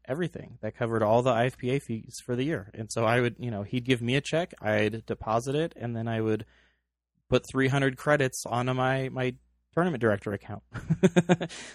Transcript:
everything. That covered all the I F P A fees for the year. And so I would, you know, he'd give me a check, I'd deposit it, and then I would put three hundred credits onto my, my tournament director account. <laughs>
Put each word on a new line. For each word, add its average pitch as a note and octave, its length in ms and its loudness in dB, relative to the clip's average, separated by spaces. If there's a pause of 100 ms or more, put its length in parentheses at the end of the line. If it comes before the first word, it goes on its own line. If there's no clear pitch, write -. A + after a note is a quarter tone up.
everything. D#3 560 -8
That G#2+ 160 -8
covered A2+ 260 0
all A2+ 200 6
the B2+ 80 2
I A#2+ 160 2
F B2+ 100 -4
P B2+ 140 -4
A C#3 100 0
fees A2+ 440 -10
for A#2+ 120 -4
the C3 80 -2
year. A2+ 300 -6
And G#2+ 180 -10
so A2+ 140 0
I A#2+ 140 4
would, A#2+ 180 0
you B2 120 -6
know, G2+ 120 -6
he'd A#2+ 220 -4
give B2 180 2
me A#2+ 140 0
a C#3+ 40 2
check, E3 400 -4
I'd G#2+ 460 0
deposit A#2 480 -2
it, D#3+ 200 -2
and A#2 220 -8
then A2+ 100 -6
I A2+ 140 -2
would A2 240 0 (840)
put B2+ 200 2
three C3 180 2
hundred C3+ 280 2
credits C#3+ 500 2
onto B2 280 0
my, C3 340 2
my B2+ 260 -2 (380)
tournament E3 280 2
director G#2+ 320 2
account. G2+ 360 -8
<laughs> - 800 2 (240)